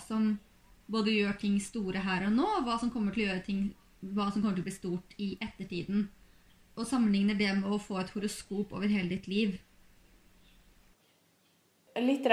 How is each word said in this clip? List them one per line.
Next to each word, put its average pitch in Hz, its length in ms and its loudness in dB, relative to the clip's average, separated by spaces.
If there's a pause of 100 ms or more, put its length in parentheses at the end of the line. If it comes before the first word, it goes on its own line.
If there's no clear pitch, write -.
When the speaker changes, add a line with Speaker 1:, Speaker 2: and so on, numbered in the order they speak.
Speaker 1:
som 220 320 0 (600)
både 220 200 2
gjør 202 260 2
ting 202 220 2
store 190 420 -4
her 190 240 0
og 214 120 2
nå, 359 100 4 (100)
og 269 80 0
hva 226 140 0
som 240 100 0
kommer 214 220 0
til 214 140 0
å - 20 0
gjøre 185 160 -2
ting, 196 160 -2 (400)
hva 196 320 -2
som 208 80 0
kommer 202 160 2
til 175 80 -2
å 190 60 -6
bli 190 100 -10
stort 175 400 -6
i 196 200 -4
ettertiden.» 202 680 -4 (640)
Og - 160 -6
sammenligner 208 480 4
det 202 220 2
med 196 100 -2
å 208 80 0
få 202 240 -4
et 185 140 -4
horoskop 208 580 -4
over 202 160 -2
hele 190 220 2
ditt 190 180 -4
liv. 202 300 0 (2500)
Speaker 2:
Litt 269 320 2